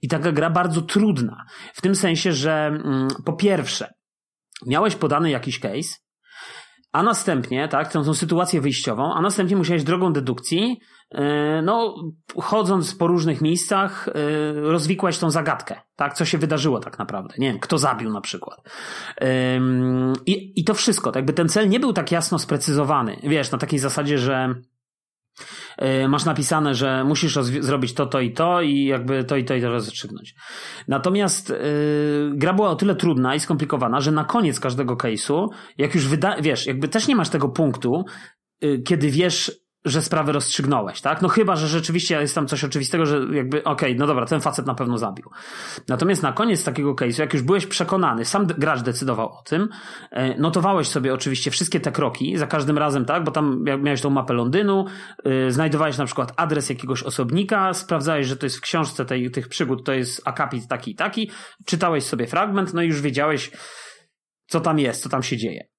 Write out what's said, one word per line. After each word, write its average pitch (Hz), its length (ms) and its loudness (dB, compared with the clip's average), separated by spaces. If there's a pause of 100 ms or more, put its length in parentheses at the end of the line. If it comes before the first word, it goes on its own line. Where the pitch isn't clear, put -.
I 139 60 -6
taka 160 240 0
gra 151 180 2
bardzo 170 320 2
trudna. 165 640 2 (280)
W - 80 -12
tym 190 140 4
sensie, 175 360 2
że, 151 360 2
mm, 139 400 0 (180)
po 160 80 0
pierwsze, 165 600 0 (720)
miałeś 160 280 2
podany 156 340 2
jakiś 123 300 -2
case, 113 360 -6 (960)
a 160 120 2
następnie, 151 640 0
tak, 151 240 0
tą, 151 120 2
tą 156 100 2
sytuację 170 480 2
wyjściową, 131 520 0
a 160 80 0
następnie 202 340 2
musiałeś 170 280 2
drogą 180 300 2
dedukcji, 156 680 -2 (320)
e, 147 500 0
no, 220 340 2 (460)
chodząc 190 540 2
po 196 120 2
różnych 160 340 2
miejscach, 190 680 0
e, - 40 -4 (500)
rozwikłać 160 580 2
tą 165 100 2
zagadkę, 151 520 -2 (140)
tak, 143 180 -2
co 165 120 0
się 165 120 0
wydarzyło 147 420 2
tak - 200 -12
naprawdę. 98 380 -8
Nie 135 100 2
wiem, 107 120 -2
kto - 180 0
zabił 117 320 0
na 104 120 -4
przykład. - 380 -12 (960)
Ym, 127 580 2 (120)
i, 190 340 -2
i 160 40 0
to 208 100 2
wszystko, 202 380 2
tak, - 40 -4
jakby 135 180 0
ten 170 160 2
cel 214 200 4
nie 233 100 4
był 262 140 0
tak - 180 0
jasno 170 280 0
sprecyzowany, 139 840 0
wiesz, 147 280 0
na 131 60 -2
takiej 143 220 0
zasadzie, 143 380 0
że, 131 380 0 (1200)
e, 135 300 2
masz 143 180 2
napisane, 147 500 2
że 131 280 0
musisz 151 320 2
rozwi-, 131 260 0
zrobić 127 320 0
to, 143 120 0
to 131 140 0
i 120 120 0
to 175 300 2
i 143 240 2
jakby 131 380 0
to 131 120 0
i 131 100 0
to 131 100 0
i 123 60 2
to 123 80 0
rozstrzygnąć. - 680 -6 (520)
Natomiast, 180 640 0
e, - 40 0 (800)
gra 151 200 2
była 202 160 4
o 160 60 0
tyle 196 200 2
trudna 135 400 2
i 151 40 0
skomplikowana, 139 600 0
że 147 100 2
na 156 120 2
koniec 180 360 0
każdego 127 360 -2
case'u, 127 520 0 (300)
jak 143 180 0
już 139 120 2
wyda-, 156 340 2
wiesz, 143 260 0
jakby 135 200 -2
też 220 200 0
nie 277 80 4
masz 190 140 2
tego 143 200 0
punktu, 143 560 0 (560)
e, 147 160 0
kiedy 147 320 2
wiesz, 170 540 0 (220)
że 151 160 2
sprawę 156 300 0
rozstrzygnąłeś, 135 720 0
tak? 151 200 0
No 175 80 2
chyba, 196 260 4
że 156 120 0
rzeczywiście 165 540 0
jest 147 140 0
tam 147 120 0
coś 143 160 -2
oczywistego, 151 420 0
że 143 260 0
jakby, 143 320 -2
okej, 135 320 0
no 143 120 2
dobra, 123 180 2
ten 151 160 0
facet 139 240 -2
na 131 100 -2
pewno 120 220 -2
zabił. 104 320 -6 (580)
Natomiast 165 360 2
na 131 100 2
koniec 214 300 2
takiego 143 300 0
case'u, 123 260 0
jak 151 140 0
już 139 100 0
byłeś 180 220 2
przekonany, 170 600 0
sam 208 200 2
d-, 160 120 0
gracz 143 240 2
decydował 120 480 -2
o - 120 -18
tym, 196 280 -2 (420)
e, 127 260 -2
notowałeś 170 500 2
sobie 131 260 0
oczywiście 131 380 -2
wszystkie 170 280 0
te - 120 -2
kroki 147 460 -2
za 143 100 0
każdym 147 300 0
razem, 139 280 0
tak? 160 180 0
Bo 160 80 -2
tam 143 320 0
mia-, 139 180 0
miałeś 139 200 0
tą 143 80 0
mapę 135 240 0
Londynu, 190 520 2 (380)
e, 131 280 2
znajdowałeś 147 460 2
na 143 80 0
przykład 123 300 -4
adres 156 340 0
jakiegoś 123 340 -4
osobnika, 190 720 0
sprawdzałeś, 156 540 0
że 131 100 -2
to 147 80 -6
jest 127 120 -4
w - 40 -14
książce 147 440 -2
tej, 127 260 -2
tych 123 160 -4
przygód, 127 380 -4
to 139 80 0
jest 127 320 -4
akapit 131 420 -4
taki 123 240 -6
i 98 40 -12
taki, 202 360 -4 (340)
czytałeś 165 380 0
sobie 120 240 -2
fragment, 190 460 0
no 170 80 0
i 170 60 2
już 147 140 0
wiedziałeś, 143 500 0 (960)
co 165 120 0
tam 160 200 2
jest, 127 240 0
co - 60 -10
tam 131 140 -2
się 127 140 -4
dzieje. - 420 -8